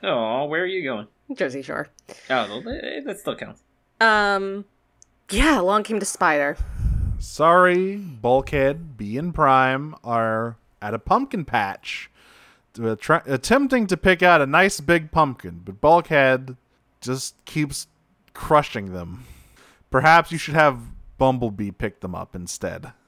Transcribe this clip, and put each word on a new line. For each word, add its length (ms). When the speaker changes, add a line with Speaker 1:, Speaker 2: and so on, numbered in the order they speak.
Speaker 1:
Oh, 440
where 180
are 40
you 160
going? 240
Speaker 2:
Jersey 260
Shore. 280
Speaker 1:
Oh, 340
well, 60
eh, 360
that 140
still 160
counts. 260
Speaker 2:
Um, 640
yeah, 300
Along 240
Came 160
the 60
Spider. 520
Speaker 3:
Sorry, 800
Bulkhead, 1000
B, 200
and 160
Prime 680
are 540
at 140
a 40
pumpkin 460
patch, 640
to 160
attra-, 380
attempting 600
to 80
pick 280
out 180
a 60
nice 320
big 320
pumpkin, 520
but 160
Bulkhead 760
just 360
keeps 400
crushing 580
them. 340
Perhaps 400
you 80
should 160
have 240
Bumblebee 520
pick 280
them 160
up 200
instead. 560